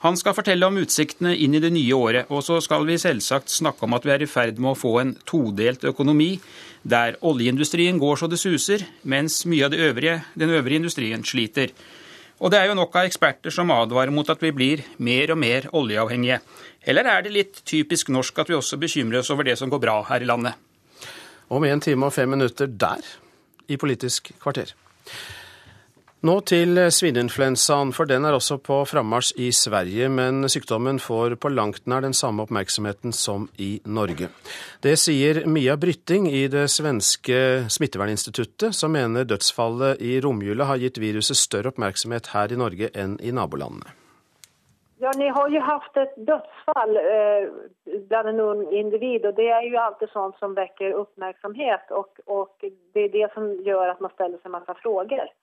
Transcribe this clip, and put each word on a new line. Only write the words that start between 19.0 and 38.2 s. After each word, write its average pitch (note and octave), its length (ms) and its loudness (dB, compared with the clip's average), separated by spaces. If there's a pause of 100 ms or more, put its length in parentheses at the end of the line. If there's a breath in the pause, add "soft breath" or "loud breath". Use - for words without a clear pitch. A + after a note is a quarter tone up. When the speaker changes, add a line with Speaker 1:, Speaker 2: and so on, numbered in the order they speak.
Speaker 1:
oss B2 100 -4
over C#3+ 160 0
det A#2+ 140 2
som C3 100 -2
går C#3+ 140 0
bra A2 160 2 (100)
her B2 140 0
i - 20 -4
landet? A#2+ 320 0 (880 loud breath)
Speaker 2:
Om C#3+ 160 0
en C#3+ 200 2
time C#3 260 2
og C#3 60 -6
fem C3+ 200 0
minutter C3+ 320 0
der, F#2+ 360 -2 (680 soft breath)
i C3+ 80 -4
Politisk B2+ 540 -4 (100)
kvarter. C#3 320 -4 (1500 loud breath)
Nå E3+ 140 6 (100)
til F3 320 4 (160)
svineinfluensaen, C3+ 960 2
for D#3+ 160 0
den C3+ 160 2
er D3+ 80 2
også C#3+ 320 0
på C#3 140 0 (100)
frammarsj A#2+ 460 0 (100)
i B2 80 0
Sverige, G#2 560 0
men C3+ 400 0
sykdommen B2+ 560 -2
får A#2+ 320 -2
på C#3+ 160 -4
langt G#2+ 320 -2
nær C3 220 -2
den C3+ 100 -2
samme G#2+ 300 -2
oppmerksomheten G#2 680 -4
som G#2+ 380 -6 (100)
i G2+ 240 -6
Norge. F#2 460 -4 (500 loud breath)
Det C#3+ 220 4
sier D3+ 400 2 (100)
Mia C#3+ 240 4
Brytting F3 560 0
i C3+ 160 2
det C#3+ 240 0
svenske B2+ 960 0
smitteverninstituttet, G#2+ 1040 -4